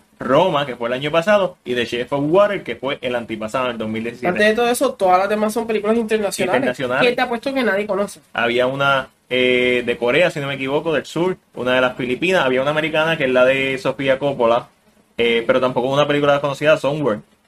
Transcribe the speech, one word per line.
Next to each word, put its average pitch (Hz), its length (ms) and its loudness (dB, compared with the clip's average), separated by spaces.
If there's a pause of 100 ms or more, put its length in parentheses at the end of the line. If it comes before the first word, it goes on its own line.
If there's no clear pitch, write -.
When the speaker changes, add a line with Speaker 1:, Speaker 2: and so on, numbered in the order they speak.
(200)
Speaker 1:
Roma, 143 480 2
que 123 80 -8
fue 117 120 -4
el 120 60 0
año 139 160 -4
pasado, 180 560 2
y 123 80 -2
The 120 120 0
Shape 123 280 -4
of 143 140 0
Water, 196 360 2
que 196 120 -6
fue 135 260 -6
el 123 140 -4
antipasado, 113 500 -4
en 123 60 -2
el 117 80 -8
dos 110 100 -4
mil 110 140 -4
diecisiete. 120 260 -4
Speaker 2:
Antes 214 180 2
de 214 60 2
todo 240 160 0
eso, 247 240 0
todas 180 240 2
las 196 120 2
demás 214 220 0
son 226 140 -4
películas 220 320 0
internacionales, 214 600 0
Speaker 1:
Internacionales. 139 500 0
Speaker 2:
que 247 60 0
te 254 80 -2
apuesto 240 300 -4
que 262 100 0
nadie 208 240 0
conoce. 202 320 -4 (140)
Speaker 1:
Había 120 340 0
una, 139 420 0 (200)
eh, 123 540 2
de 117 140 -2
Corea, 139 320 2
si 160 100 -8
no 139 80 -6
me 139 60 -6
equivoco, 139 400 -2
del 127 120 -2
sur, 180 320 -2 (180)
una 123 180 -2
de 127 80 4
las 127 160 0
Filipinas, 143 480 0
había 127 160 2
una 143 100 0
americana 156 460 0
que 147 80 -2
es 127 60 0
la 127 140 4
de 135 340 0
Sofía 135 400 0
Coppola, 123 500 0 (480)
eh, 117 280 2
pero 127 140 2
tampoco 127 320 0
una 143 160 2
película 143 320 2
conocida, 147 380 2
Somewhere. 135 440 -2 (260)